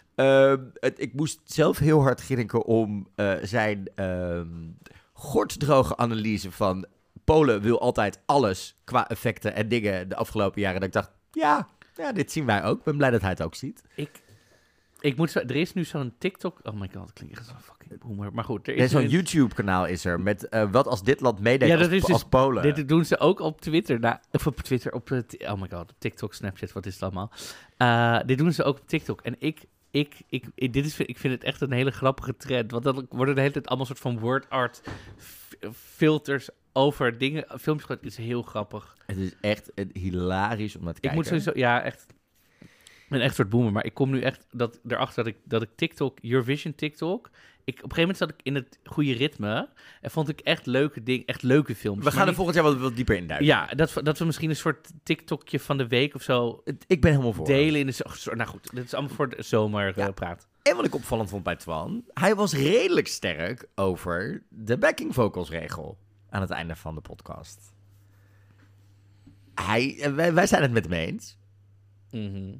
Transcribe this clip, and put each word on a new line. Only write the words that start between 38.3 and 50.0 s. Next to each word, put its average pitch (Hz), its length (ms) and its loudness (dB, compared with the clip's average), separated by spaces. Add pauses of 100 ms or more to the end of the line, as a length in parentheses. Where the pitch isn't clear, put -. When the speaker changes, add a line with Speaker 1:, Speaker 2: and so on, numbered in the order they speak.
Speaker 2:
grappig. - 640 -10
Speaker 1:
Het 98 120 -8
is 95 240 -4
echt, - 320 -2
eh, 98 200 -6
hilarisch 95 840 -2
om 82 80 -16
naar 85 100 -6
te - 80 -20
Speaker 2:
Ik - 120 -2
moet 160 140 0
Speaker 1:
kijken. - 140 0
Speaker 2:
sowieso, 131 260 0
ja, 120 140 4
echt. - 240 -8 (540)
Ik - 520 -20
ben 139 80 0
echt 123 100 4
een - 60 -6
soort 110 140 2
boomer, 117 220 4
maar 104 140 0
ik - 80 -8
kom 135 160 0
nu 131 120 0
echt 127 300 -4
dat, 117 360 -6
erachter 120 360 -4
dat 110 100 -6
ik, - 100 -20
dat 113 180 -2
ik 110 140 -6
TikTok, 151 460 -4
Eurovision 131 540 -2
TikTok, 160 540 -6 (340)
ik, - 140 -8
op - 60 -20
een - 120 -10
gegeven - 40 0
moment 180 180 2
zat 170 120 -2
ik - 140 -18
in 139 120 -4
het - 280 -8
goede 143 300 0
ritme 120 560 -2 (320)